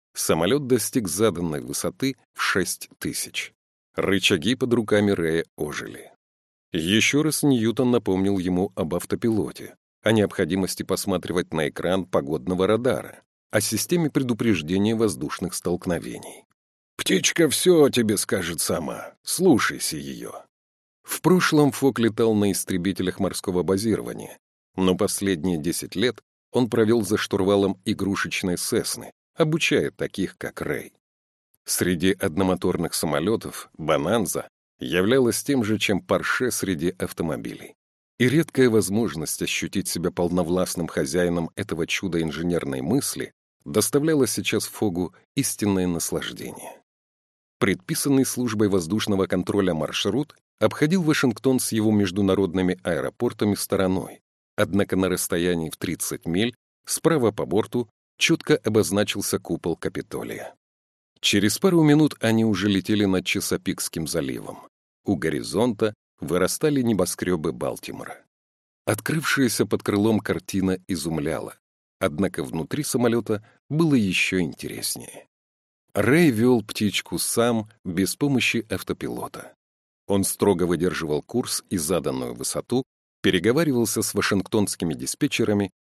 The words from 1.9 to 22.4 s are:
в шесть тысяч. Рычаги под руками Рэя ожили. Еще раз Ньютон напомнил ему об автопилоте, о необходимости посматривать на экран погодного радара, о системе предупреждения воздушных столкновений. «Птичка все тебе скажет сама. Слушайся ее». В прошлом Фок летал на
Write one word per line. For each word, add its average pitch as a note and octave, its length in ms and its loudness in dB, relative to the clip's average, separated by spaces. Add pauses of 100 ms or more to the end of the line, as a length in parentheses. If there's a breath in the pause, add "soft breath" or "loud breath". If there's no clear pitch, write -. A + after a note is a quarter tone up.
в - 80 -8
шесть - 480 -2 (100)
тысяч. - 540 -8 (420)
Рычаги F#2+ 600 2
под B2 180 -2
руками G#2 380 4
Рэя E2 340 0 (100)
ожили. - 560 -10 (600)
Еще G#2 520 2
раз D3+ 180 -2
Ньютон B2 480 2
напомнил G2 480 2
ему F2+ 380 0
об E2+ 180 -4
автопилоте, F#2 800 -2 (280)
о G#2+ 80 4
необходимости F#2+ 720 0
посматривать F#2 720 -2
на D#2 160 0
экран F2+ 360 -2
погодного D#2+ 640 0
радара, A2+ 560 -2 (260)
о A2 120 0
системе D3+ 500 0
предупреждения G#2+ 840 0
воздушных F2 600 -2
столкновений. E2+ 880 -4 (540)
«Птичка - 500 2
все D3+ 420 6
тебе G#2+ 280 2
скажет F2 420 -2
сама. D#2+ 540 -4 (100)
Слушайся G#2 720 2
ее». B1+ 360 -10 (720)
В - 180 -10
прошлом D3+ 500 4
Фок C3 280 2
летал A2+ 340 2
на G#2 180 4